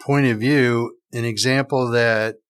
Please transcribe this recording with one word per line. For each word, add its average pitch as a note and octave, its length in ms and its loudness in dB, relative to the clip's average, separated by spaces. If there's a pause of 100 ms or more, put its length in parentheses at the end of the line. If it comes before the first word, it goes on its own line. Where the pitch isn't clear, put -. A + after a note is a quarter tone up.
point C#3 260 0
of A2 140 0
view, B2 560 0 (160)
an A#2 100 -4
example B2+ 680 -2
that A2+ 440 0 (140)